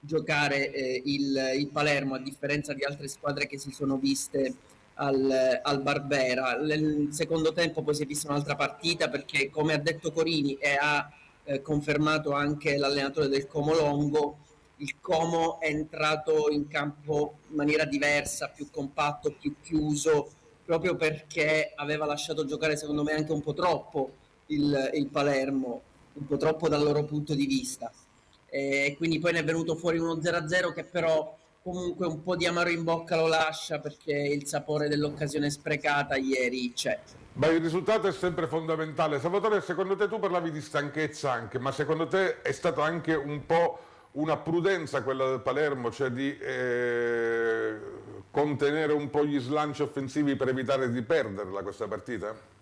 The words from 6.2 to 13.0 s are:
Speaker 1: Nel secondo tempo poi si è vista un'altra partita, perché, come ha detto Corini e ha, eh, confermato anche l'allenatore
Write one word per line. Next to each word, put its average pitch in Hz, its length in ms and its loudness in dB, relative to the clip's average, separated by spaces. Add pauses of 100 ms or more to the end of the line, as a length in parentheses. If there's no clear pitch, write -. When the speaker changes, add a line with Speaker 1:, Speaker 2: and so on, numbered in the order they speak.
Speaker 1:
Nel 151 540 2
secondo 160 420 0
tempo 160 280 0
poi 147 120 0
si 151 80 -2
è 143 40 -2
vista 147 220 -4
un'altra 143 260 0
partita, 165 540 -2
perché, 139 420 -2
come 151 220 0
ha 151 60 2
detto 151 340 -2
Corini 151 480 0
e 143 180 2
ha, 147 320 0 (340)
eh, 139 180 -4
confermato 151 680 2
anche 143 440 0
l'allenatore 143 520 0